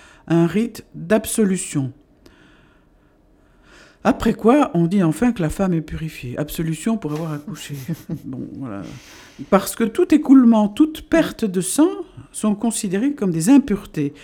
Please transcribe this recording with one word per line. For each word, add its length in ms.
un 180
rite 380
d'absolution. 1000
Après 300
quoi, 400
on 140
dit 160
enfin 300
que 100
la 80
femme 240
est 80
purifiée. 560
Absolution 580
pour 160
avoir 200
accouché. 420
<laughs> 260
Bon, 300
voilà. 280
Parce 240
que 100
tout 300
écoulement, 540
toute 420
perte 340
de 160
sang 300
sont 240
considérés 580
comme 200
des 180
impuretés, 720